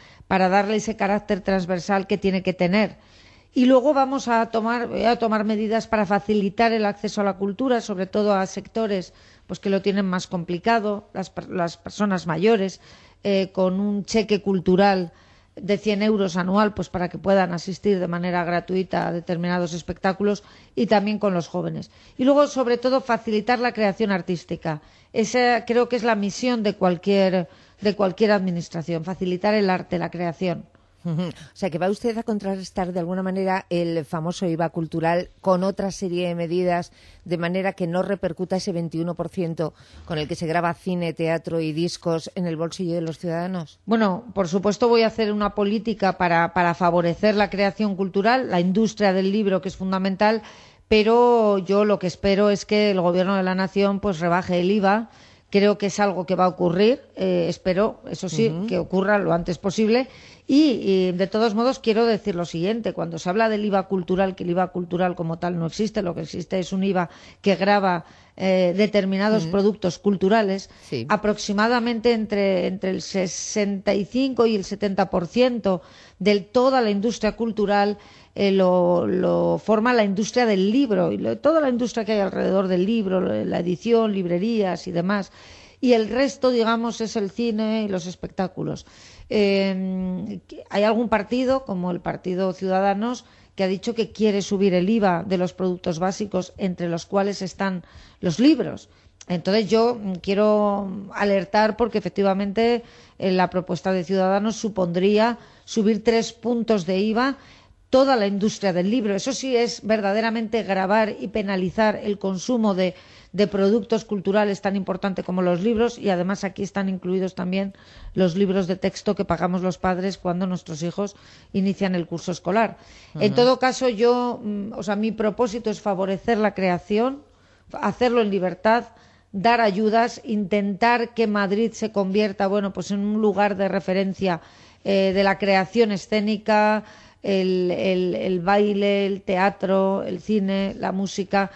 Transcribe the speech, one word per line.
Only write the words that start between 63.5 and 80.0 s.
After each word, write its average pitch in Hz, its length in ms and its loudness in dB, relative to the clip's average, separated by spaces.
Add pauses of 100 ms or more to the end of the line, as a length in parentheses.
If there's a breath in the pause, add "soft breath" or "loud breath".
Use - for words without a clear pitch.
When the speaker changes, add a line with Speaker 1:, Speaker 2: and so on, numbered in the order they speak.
Speaker 1:
iva 196 220 0
cultural, 190 480 0
que 185 80 -12
el 180 80 -2
iva 180 220 0
cultural 180 420 -2
como 165 240 -6
tal 175 200 -4
no 165 80 -2
existe, 214 360 -4
lo 175 120 -4
que 165 80 -8
existe 175 360 -6
es 175 140 -6
un 190 100 -2
iva 185 260 0 (320 loud breath)
que 196 140 2
grava, 190 500 2 (320 loud breath)
eh, 185 400 2
determinados 202 680 2
Speaker 2:
Ujú. 165 80 -4
Speaker 1:
productos 196 480 0
culturales, 196 680 0 (140)
Speaker 2:
Sí. 123 260 -8
Speaker 1:
aproximadamente 220 1040 0
entre, 202 540 0
entre 190 240 -4
el 190 100 -4
sesenta 196 920 -2
y 202 100 -2
cinco 247 400 0
y 226 120 2
el 190 80 -4
setenta 202 440 -2
por 175 200 -2
ciento 233 540 0 (360 loud breath)
de 202 220 2
toda 254 400 2
la 220 100 2
industria 208 460 0
cultural, 208 600 0 (380 loud breath)
eh, 202 160 2
lo, 180 560 4
lo 170 580 2
forma 220 300 2
la 226 80 4